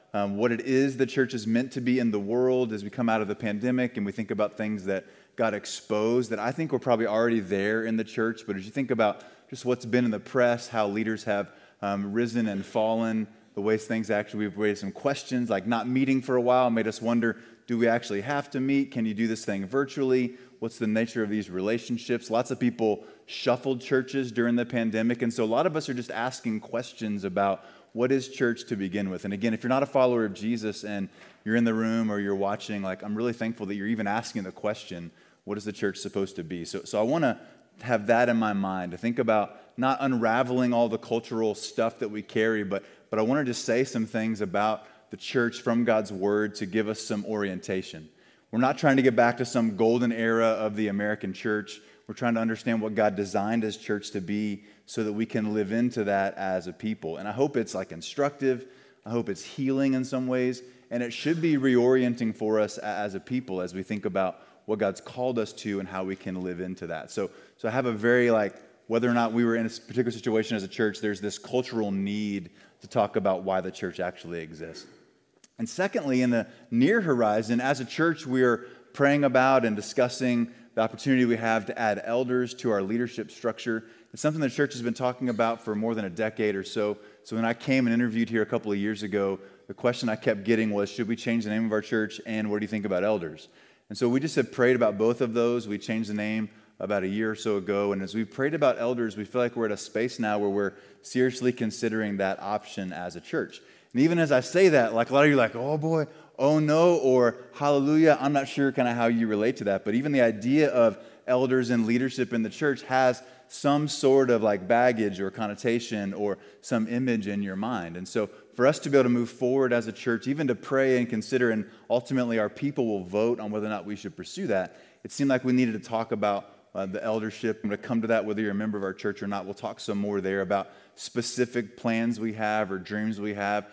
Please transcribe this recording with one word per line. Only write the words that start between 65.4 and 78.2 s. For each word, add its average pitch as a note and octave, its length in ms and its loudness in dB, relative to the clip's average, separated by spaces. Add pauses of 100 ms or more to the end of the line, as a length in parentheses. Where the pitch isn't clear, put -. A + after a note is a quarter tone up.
to G2+ 260 -4
and F#2 80 -8
how F#2 160 -6
we F#2+ 100 -4
can F#2 280 -8
live F2+ 180 -6
into F#2 280 -8
that. D#2+ 220 -10
So, G2 200 -4 (260)
so A2+ 120 -6
I - 20 -2
have B2 160 0
a A#2+ 60 0
very, A#2+ 380 4
like, G#2+ 240 2 (320)
whether A#2 220 2
or A#2+ 60 2
not A#2 180 2
we A#2+ 140 4
were A2+ 100 2
in A#2 60 0
a A2+ 40 0
s-, A2 120 -8
particular A#2+ 320 -2
situation A2 460 0
as G2 60 -2
a F#2+ 60 -6
church, G#2+ 320 -2
there's G#2 220 -4
this G#2 160 -6
cultural A#2 520 -2
need G2+ 600 -4 (320)
to - 60 -18
talk G#2 280 0
about F#2+ 260 2
why F#2+ 180 0
the F#2 100 -6
church F#2 280 -8
actually F2 420 -6
exists. D#2+ 460 -14 (720)
And A#2 100 -6
secondly, D3 540 0
in B2 80 2
the A#2 160 2 (240)
near F#3+ 300 4
horizon, A#2 600 2
as C3 200 0
a B2+ 40 -8
church, D#3+ 420 0